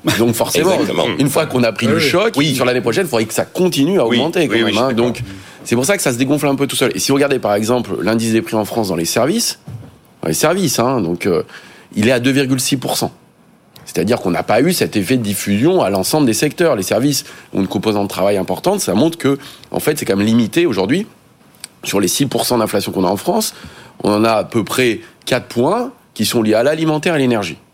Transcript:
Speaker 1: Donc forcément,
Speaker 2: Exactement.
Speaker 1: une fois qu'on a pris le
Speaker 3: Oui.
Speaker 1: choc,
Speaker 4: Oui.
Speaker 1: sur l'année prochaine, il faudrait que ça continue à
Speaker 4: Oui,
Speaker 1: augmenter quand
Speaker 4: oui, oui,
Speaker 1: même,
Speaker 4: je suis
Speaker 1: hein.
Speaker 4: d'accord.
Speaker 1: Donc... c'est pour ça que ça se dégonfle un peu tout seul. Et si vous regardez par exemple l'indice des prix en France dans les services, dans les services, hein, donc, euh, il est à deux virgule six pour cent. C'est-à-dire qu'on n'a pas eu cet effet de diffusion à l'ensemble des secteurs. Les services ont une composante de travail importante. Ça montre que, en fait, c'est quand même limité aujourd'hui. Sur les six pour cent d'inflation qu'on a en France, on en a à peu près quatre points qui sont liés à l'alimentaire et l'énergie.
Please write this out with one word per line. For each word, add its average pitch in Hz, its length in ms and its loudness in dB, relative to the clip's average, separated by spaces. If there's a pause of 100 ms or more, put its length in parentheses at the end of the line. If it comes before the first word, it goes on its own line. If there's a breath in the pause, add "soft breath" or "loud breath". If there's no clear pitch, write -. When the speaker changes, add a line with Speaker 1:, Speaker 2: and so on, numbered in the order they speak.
(180)
Speaker 1:
Donc 117 180 2
forcément, - 380 2
Speaker 2:
Exactement. - 320 0 (120)
Speaker 1:
une 139 100 2
fois 156 180 0
qu'on 127 180 0
a 113 80 2
pris 117 140 -2
le 147 100 2
Speaker 3:
Oui. 165 40 2
Speaker 1:
choc, 180 360 2
Speaker 4:
Oui. 147 180 2
Speaker 1:
sur 127 100 0
l'année 123 160 2
prochaine, 120 260 0
il 147 40 -8
faudrait 110 160 2
que - 80 -10
ça - 100 0
continue 180 560 2
à 117 60 2
Speaker 4:
Oui, 117 100 2
Speaker 1:
augmenter 160 300 0
quand 107 80 -2
Speaker 4:
oui, 113 80 2
oui, - 40 2
Speaker 1:
même, - 20 0
Speaker 4:
je 98 60 0
suis 107 100 2
Speaker 1:
hein. 135 60 0
Speaker 4:
d'accord. 117 160 2
Speaker 1:
Donc... 117 140 -4 (440 loud breath)
c'est 117 100 -2
pour 127 100 2
ça 196 120 2
que - 60 -6
ça 139 100 0
se 117 60 -4
dégonfle 143 280 2
un 135 80 2
peu 135 140 0
tout - 80 -4
seul. 135 180 2
Et 131 60 -4
si - 80 -2
vous 139 80 4
regardez 139 240 2
par 104 140 2
exemple 107 360 0 (100)
l'indice 113 320 0
des 113 80 4
prix 113 140 -6
en 107 100 2
France 104 240 -2
dans 85 80 -2
les 85 80 -2
services, 160 540 0 (640)
dans - 60 -4
les 80 60 0
services, 165 440 0
hein, 123 220 0
donc, 87 260 -4
euh, 82 160 0 (540 loud breath)
il 104 120 2
est 131 40 4
à 120 80 2
deux 139 100 2
virgule 135 300 0
six - 160 -2
pour 120 220 -4
cent. - 120 -4 (760)
C'est-à-dire 104 340 0
qu'on 92 100 -2
n'a 82 120 -2
pas 123 180 2
eu 175 140 2
cet - 220 -2
effet 104 200 0
de 123 60 0
diffusion 104 600 0
à 95 60 0
l'ensemble 101 380 0
des 110 80 2
secteurs. 151 420 0
Les 98 60 -4
services 127 420 0 (300 loud breath)
ont 95 80 0
une 92 60 0
composante 104 360 0
de 95 40 -4
travail 98 280 0
importante. 95 440 -2
Ça 92 140 -2
montre 160 220 2
que, 139 220 0 (320 loud breath)
en - 100 -4
fait, 151 180 0
c'est - 60 -8
quand 98 120 0
même 101 100 0
limité 117 400 2
aujourd'hui. 120 400 0 (800)
Sur - 160 -2
les 180 80 0
six 143 180 0
pour 117 180 -2
cent 120 140 0
d'inflation 104 340 -2
qu'on 95 120 0
a 87 40 2
en 101 80 0
France, 202 380 -2 (500 loud breath)
on 101 80 2
en 107 120 2
a 113 80 4
à 104 120 2
peu 107 180 -2
près 113 380 0 (240 loud breath)
quatre 123 220 -2
points 214 440 -2 (220)
qui 107 140 -2
sont 120 160 0
liés 107 120 2
à 113 80 4
l'alimentaire 156 540 0
et - 20 0
l'énergie. 113 380 0 (180)